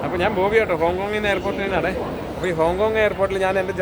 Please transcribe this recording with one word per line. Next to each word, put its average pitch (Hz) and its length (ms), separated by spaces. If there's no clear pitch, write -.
അപ്പോൾ 156 180
ഞാൻ 214 160
ബോബി 202 220
കേട്ടോ, 185 240
ഹോങ്കോങ്ങിൽ 196 340
നിന്ന് 214 140
എയർപോർട്ടിൽ 196 340
നിന്നാണേ. 185 260
അപ്പോൾ 175 200
ഈ - 100
ഹോങ്കോങ് 208 420
എയർപോർട്ടിൽ 190 400
ഞാൻ 190 180
എൻ്റെ 185 200